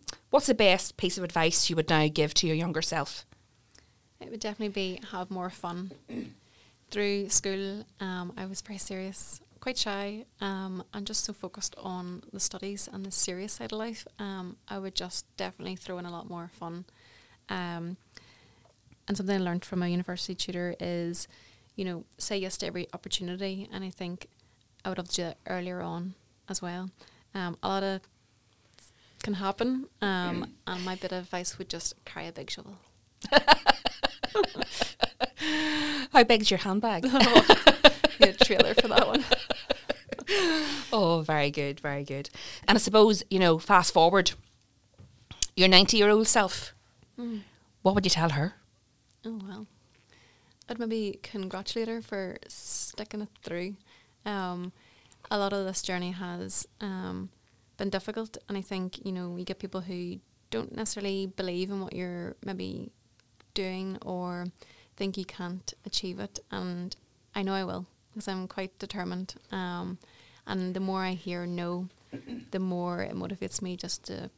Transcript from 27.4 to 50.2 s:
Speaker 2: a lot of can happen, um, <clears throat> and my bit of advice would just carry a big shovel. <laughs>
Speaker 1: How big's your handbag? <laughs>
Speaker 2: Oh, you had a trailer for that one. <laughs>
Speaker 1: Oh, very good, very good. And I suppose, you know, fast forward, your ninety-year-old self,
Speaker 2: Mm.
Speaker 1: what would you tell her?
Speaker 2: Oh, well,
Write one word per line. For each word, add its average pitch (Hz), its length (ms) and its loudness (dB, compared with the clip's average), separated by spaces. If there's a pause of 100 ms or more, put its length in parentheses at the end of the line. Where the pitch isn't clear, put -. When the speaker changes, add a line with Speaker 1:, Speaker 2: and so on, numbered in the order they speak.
Speaker 2:
a 190 60 0
lot 190 160 0
of 190 160 -2 (1200)
can 208 120 -2
happen, 233 520 -2 (160)
um, 180 580 -2
<clears throat> - 60 -14
and 180 180 -6
my 185 120 -4
bit 185 160 -6
of 185 120 -4
advice 180 320 -6
would 190 120 -10
just - 260 -6 (100)
carry 160 220 -12
a 170 60 -12
big - 180 -12
shovel. - 280 -12 (520)
<laughs> 285 80 8 (2750)
Speaker 1:
How 247 120 12
big's 220 260 6
your 190 80 4
handbag? 208 520 0
<laughs> - 20 0
Speaker 2:
Oh, 254 320 8 (760)
you - 80 10
had 196 140 6
a 254 40 10
trailer - 300 6
for - 140 6
that - 180 6
one. 254 240 2
<laughs> 262 40 8 (1600)
Speaker 1:
Oh, 170 300 4
very 151 280 2
good, 143 300 -4
very 143 240 -4
good. 139 260 -8 (380)
And 208 80 8
I - 40 6
suppose, 214 500 8
you 190 80 2
know, 170 200 6
fast 180 340 6
forward, 180 400 6 (1200)
your 185 120 8
ninety-year-old 208 600 8
self, - 440 2 (460)
Speaker 2:
Mm. 233 220 -8 (420)
Speaker 1:
what 190 120 6
would 196 100 4
you 180 60 4
tell 165 200 4
her? 147 240 0 (680)
Speaker 2:
Oh, 226 220 -8
well, 208 200 -14 (1040)